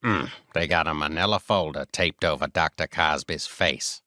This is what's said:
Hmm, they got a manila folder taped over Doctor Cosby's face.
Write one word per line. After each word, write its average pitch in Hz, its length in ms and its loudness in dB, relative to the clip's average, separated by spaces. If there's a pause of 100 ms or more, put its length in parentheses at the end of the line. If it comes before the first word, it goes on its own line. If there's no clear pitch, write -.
Hmm, 104 240 2 (280)
they 82 120 0
got 80 200 2
a 80 80 -2
manila 80 440 0
folder 78 520 0
taped - 340 -2
over 76 220 0
Doctor 80 400 0
Cosby's 78 600 0
face. - 600 -2